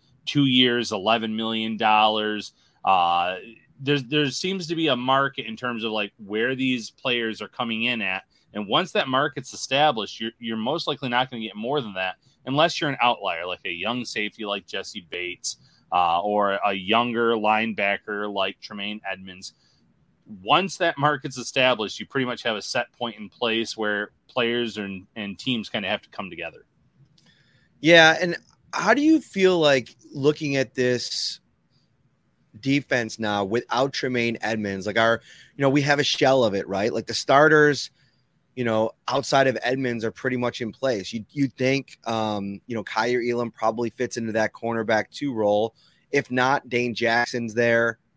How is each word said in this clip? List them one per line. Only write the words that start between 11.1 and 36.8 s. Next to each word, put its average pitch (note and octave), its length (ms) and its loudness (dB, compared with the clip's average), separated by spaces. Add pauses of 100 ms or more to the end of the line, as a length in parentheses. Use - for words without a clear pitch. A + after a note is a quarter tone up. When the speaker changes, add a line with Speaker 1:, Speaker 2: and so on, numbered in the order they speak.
Speaker 1:
gonna A#2 120 -8
get G#2 140 -10
more B2+ 240 -4
than G#2 140 -10
that F#2 220 -4 (280)
unless D3+ 340 0
you're D3+ 120 -2
an C3+ 100 -4
outlier, F#2+ 460 0
like F2+ 180 -8
a F#2+ 60 -4
young G#2+ 340 -4
safety G#2+ 400 -8
like G2+ 220 -6
Jessie G2 420 -10
Bates, F2 480 -8 (340)
uh, F2 320 2
or G#2 420 0
a G#2 80 0
younger A#2 600 0
linebacker G#2 1000 0
like G2 300 -4
Tremaine G#2 400 -12 (100)
Edmonds. F#2+ 440 -14 (880)
Once D#3+ 360 2
that E3+ 200 0
market's C#3 400 0
established, A#2+ 600 0
you G#2+ 80 -10
pretty C3 200 -2
much B2 160 -8
have A2+ 140 -2
a G2+ 60 -8
set - 300 -4
point A#2 260 -8
in G#2 120 -14
place A2+ 440 -2
where G#2 360 -2 (180)
players A#2 480 -2
and, G2 300 -8 (100)
and G2+ 220 -10
teams A#2+ 320 -4
kinda G2+ 180 -6
have G2+ 140 -4
to - 80 -20
come F#2+ 180 -10
together. E2 380 -14 (1120)
Speaker 2:
Yeah, D#3+ 400 8
and E3+ 160 -2 (380)
how F3+ 180 2
do C4+ 80 4
you D#4 200 6
feel F#3 380 2
like C#3 380 2 (160)
looking C#3+ 440 0
at C3+ 180 0
this - 640 -2 (1200)
defense C3 580 0
now G#2 260 0
without A#2+ 500 0
Tremaine A#2+ 480 -2
Edmonds? G2+ 440 -4
Like, G#2 120 0
our, A2+ 240 4 (340)
you C#3 60 -2
know, C#3 80 4
we C#3+ 120 4
have C#3+ 180 2
a C#3 40 2
shell C3 400 4
of G#2 80 2
it, G2 160 -4
right? G2 240 -2